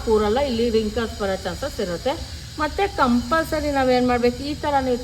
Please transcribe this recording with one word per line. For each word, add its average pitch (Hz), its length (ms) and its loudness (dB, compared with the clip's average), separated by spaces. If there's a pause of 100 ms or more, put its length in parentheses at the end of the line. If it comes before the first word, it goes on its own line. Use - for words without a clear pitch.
ಕೂರಲ್ಲ, 214 360 4 (100)
ಇಲ್ಲಿ 233 200 0
ರಿಂಕಲ್ಸ್ 220 520 0
ಬರೋ 196 220 0
ಚಾನ್ಸಸ್ 214 420 -6
ಇರುತ್ತೆ. 180 280 -2 (480)
ಮತ್ತೆ 302 220 0 (180)
ಕಂಪಲ್ಸರಿ 294 760 2
ನಾವೇನ್ 254 340 4
ಮಾಡ್ಬೇಕು, 240 280 2 (120)
ಈ - 20 -4 (100)
ಥರ 294 100 0 (120)
ನೀವು 247 180 0